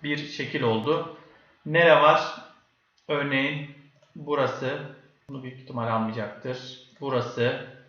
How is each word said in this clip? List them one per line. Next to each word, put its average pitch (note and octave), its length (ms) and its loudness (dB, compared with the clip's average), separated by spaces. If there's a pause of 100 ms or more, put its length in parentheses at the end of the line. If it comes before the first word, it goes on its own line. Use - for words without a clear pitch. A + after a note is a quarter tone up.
bir D3 140 -2
şekil C#3+ 460 -6
oldu. A#2 560 0 (480)
Nere D#3+ 300 8
var? - 400 6 (720)
Örneğin C#3+ 680 -2 (400)
burası. C#3 640 -2 (480)
Bunu C3+ 140 -12
büyük B2+ 180 -14
ihtimal A#2 280 -6
almayacaktır. A2+ 1000 -4 (120)
Burası. B2+ 680 -2 (220)